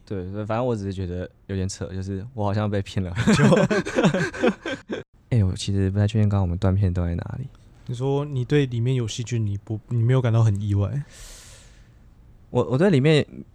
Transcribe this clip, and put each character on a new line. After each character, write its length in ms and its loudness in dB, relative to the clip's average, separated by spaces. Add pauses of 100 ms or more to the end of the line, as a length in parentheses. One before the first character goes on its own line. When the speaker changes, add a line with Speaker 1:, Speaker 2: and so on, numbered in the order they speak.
Speaker 1:
对， 260 -6
所 100 -6
以 40 -4
反 120 -2
正 80 0
我 100 0
只 80 -6
是 80 -4
觉 160 -6
得 220 -6 (180)
有 80 -4
点 120 -2
扯， 200 -8
就 140 -8
是 320 -8
我 100 -6
好 100 0
像 160 0
被 120 0
骗 220 -4
了 100 -6
很 200 2
久。 100 4 (960)
<laughs> 920 -6
哎， 140 2
我 120 2
其 180 -6
实 160 2
不 80 -2
太 100 2
确 120 0
定 80 4
刚 100 2
刚 40 2
我 60 2
们 100 -2
断 180 2
片 180 2
都 120 -2
在 100 -2
哪 240 -8
里。 80 -10 (400)
Speaker 2:
你 80 -6
说 300 -2
你 180 -4
对 220 2
里 140 -4
面 160 2
有 120 -2
细 160 -6
菌， 220 -2
你 120 -4
不， 220 -8 (100)
你 120 0
没 120 4
有 80 4
感 100 2
到 120 6
很 180 2
意 140 0
外？ 280 0 (1500)
Speaker 1:
我， 220 0
我 60 0
对 120 4
里 100 4
面 260 4 (300)